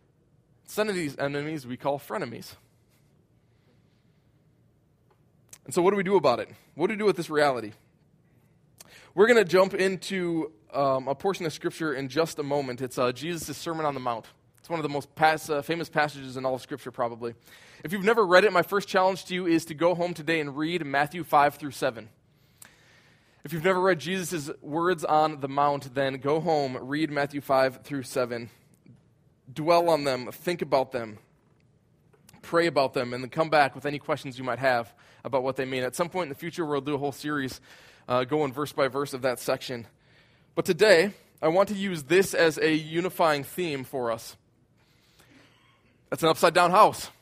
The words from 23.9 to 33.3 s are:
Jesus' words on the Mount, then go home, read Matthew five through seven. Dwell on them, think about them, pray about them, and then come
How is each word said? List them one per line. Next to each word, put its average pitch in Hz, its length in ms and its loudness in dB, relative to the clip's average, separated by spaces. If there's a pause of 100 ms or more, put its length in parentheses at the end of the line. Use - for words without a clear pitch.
Jesus' 160 520 -6 (100)
words 165 440 -2
on 156 340 2
the 135 80 -6
Mount, 139 480 -2
then 135 220 -2
go 143 240 0
home, 143 400 -2
read 147 280 -4
Matthew 143 300 -4
five 131 440 0
through 139 200 -8
seven. 120 460 -4 (1040)
Dwell 170 360 4
on 151 140 4
them, 127 300 -2
think 175 280 -6
about 135 300 0
them, 113 280 -8 (1200)
pray 170 260 2
about 135 260 2
them, 123 200 -4
and 127 100 -8
then 123 60 -12
come 160 200 -2